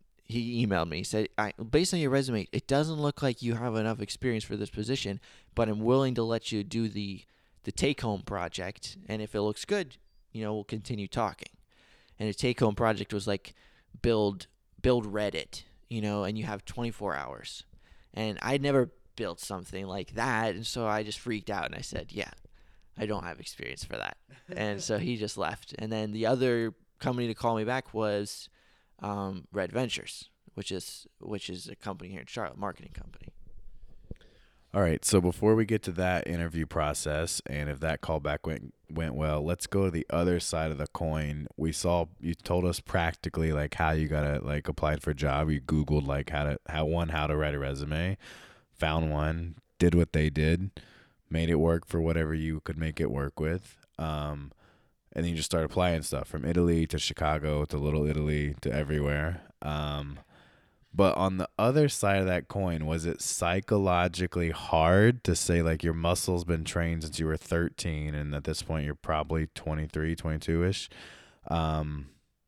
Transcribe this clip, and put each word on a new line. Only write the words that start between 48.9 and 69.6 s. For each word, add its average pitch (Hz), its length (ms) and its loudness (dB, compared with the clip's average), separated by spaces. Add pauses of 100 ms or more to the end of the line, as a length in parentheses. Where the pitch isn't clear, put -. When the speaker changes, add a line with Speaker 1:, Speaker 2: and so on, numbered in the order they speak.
Speaker 2:
one, 82 440 -2 (240)
did 87 160 6
what 85 180 4
they 78 160 4
did, 80 420 2 (580)
made 82 200 2
it 85 60 4
work 82 300 4
for 85 140 -2
whatever 80 340 2
you 78 280 -2
could 76 160 -6
make 80 240 -2
it 67 100 0
work 69 280 -2
with. 80 460 -4 (140)
Um, 73 540 -4 (640)
and 82 80 0
then 85 60 2
you 82 80 0
just 76 140 -4
start 82 140 4
applying 85 360 2
stuff - 260 -4
from 71 160 -6
Italy 85 440 4
to 78 100 -2
Chicago 76 680 0
to 76 120 -2
Little 76 300 2
Italy 76 540 0
to 62 120 0
everywhere. 73 680 0 (200)
Um, 73 560 -4 (760)
but 95 260 6
on 95 200 2
the 92 100 0 (100)
other 135 300 6
side 101 300 2
of 95 80 4
that 90 220 0
coin, 85 400 0
was 80 180 0
it - 160 -2
psychologically 90 1300 2
hard 92 720 6
to 85 120 4
say, 85 260 4
like, 82 220 2
your 85 100 4
muscle's 87 520 2
been 82 180 0
trained 82 400 0
since 78 160 -6
you 80 80 2
were 78 100 2
thirteen, 80 760 -2
and 73 220 -4
at 73 80 -4
this 78 180 -4
point 78 240 -2
you're 73 100 -4
probably 78 600 0
twenty-three, 78 600 -2